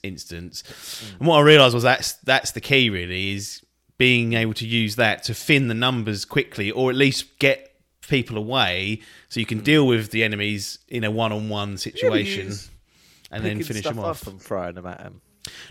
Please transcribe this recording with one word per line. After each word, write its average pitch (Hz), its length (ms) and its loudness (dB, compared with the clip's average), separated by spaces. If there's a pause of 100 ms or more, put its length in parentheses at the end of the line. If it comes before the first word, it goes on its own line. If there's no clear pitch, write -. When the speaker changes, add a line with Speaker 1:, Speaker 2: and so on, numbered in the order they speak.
Speaker 1:
instance. 87 600 -12
Speaker 2:
Mm. - 580 -16
Speaker 1:
And 139 80 2
what 165 100 8
I 147 40 10
realised 143 320 10
was 120 80 0
that's, 127 320 2
that's - 380 0
the 113 100 -10
key, 135 260 4
really, 92 440 -4
is 101 280 -10 (380)
being 120 340 4
able 113 220 0
to 113 120 -10
use 110 300 -2
that 110 280 0
to 113 100 -4
thin 135 340 2
the 113 60 -2
numbers 113 500 -2
quickly, 110 460 -4
or 127 200 0
at 127 60 -2
least 135 420 0
get - 360 0 (340)
people 120 300 -2
away 107 640 -2 (280)
so - 120 -6
you 107 60 -2
can 110 140 -4
Speaker 2:
Mm. 107 40 -10
Speaker 1:
deal 147 220 4
with 113 240 0
the 110 140 0
enemies 104 540 -4 (100)
in 117 160 -6
a 107 60 -2
one-on-one 107 580 -4
Speaker 2:
Yeah, 101 60 -8
but 95 60 -10
Speaker 1:
situation 101 680 -2
Speaker 2:
he's 101 240 -12 (600)
Speaker 1:
and 110 140 -8
then 107 140 -4
Speaker 2:
picking - 100 -6
Speaker 1:
finish 107 140 -6
Speaker 2:
stuff 143 120 -6
Speaker 1:
them 113 100 -8
off. 165 220 -8
Speaker 2:
up 101 60 -16
and 95 100 -20
throwing 90 340 -8
them 90 100 -14
at 90 180 -16
'em. 92 160 -20 (500)